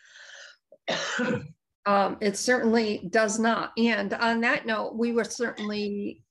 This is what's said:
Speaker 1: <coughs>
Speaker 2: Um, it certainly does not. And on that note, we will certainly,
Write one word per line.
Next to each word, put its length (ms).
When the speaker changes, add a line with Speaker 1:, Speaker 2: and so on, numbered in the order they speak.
Speaker 1:
<coughs> 680
Speaker 2:
Um, 320
it 160
certainly 760
does 260
not. 400
And 360
on 280
that 240
note, 300
we 160
will 140
certainly, 1040